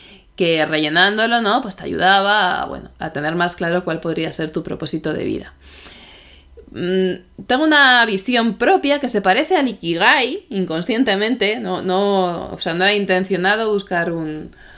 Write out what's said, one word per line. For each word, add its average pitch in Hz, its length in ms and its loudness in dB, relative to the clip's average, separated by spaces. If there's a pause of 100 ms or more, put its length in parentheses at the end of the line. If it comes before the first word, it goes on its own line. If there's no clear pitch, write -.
(360)
que 160 300 2
rellenándolo, 190 720 2
¿no? 226 220 2
Pues 208 140 -12
te - 80 -14
ayudaba 196 760 2
a, - 60 -4
bueno, - 320 -12
a 160 120 -8
tener 151 240 -4
más 175 220 -2
claro 175 280 -2
cuál 165 160 -4
podría 160 320 -4
ser 156 180 -6
tu 165 120 -6
propósito 160 520 -6
de - 100 -6
vida. - 300 -8 (1200)
Mm, 185 720 -2
tengo 262 180 2
una 277 420 6
visión 233 500 0
propia 285 420 2
que 262 120 -4
se 202 100 -2
parece 247 360 2
al 277 120 2
Ikigai, 226 800 0
inconscientemente, 214 1120 0
no, 185 220 -4
no, 185 680 0
o - 80 -10
sea, 170 140 -4
no 175 120 0
era 202 100 4
intencionado 190 760 0
buscar 185 400 -2
un, 160 460 -8 (220)